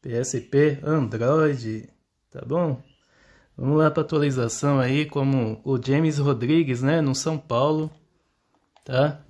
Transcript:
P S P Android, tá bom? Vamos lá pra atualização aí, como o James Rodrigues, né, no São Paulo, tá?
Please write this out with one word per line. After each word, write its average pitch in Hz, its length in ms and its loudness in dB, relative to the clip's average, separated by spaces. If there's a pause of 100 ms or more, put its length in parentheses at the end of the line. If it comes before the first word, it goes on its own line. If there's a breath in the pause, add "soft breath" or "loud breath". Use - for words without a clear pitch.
P 131 120 -12
S 120 300 -4
P 143 420 2
Android, 127 1040 0 (400)
tá - 160 -16
bom? 151 340 -2 (760 soft breath)
Vamos 135 200 0
lá 156 140 4
pra 156 140 -2
atualização 143 760 0
aí, 135 280 0
como 135 580 -2
o 135 200 -2
James 143 340 2
Rodrigues, 135 640 0
né, 151 180 2
no 135 160 0
São 160 200 -4
Paulo, 151 540 0 (920)
tá? 139 460 0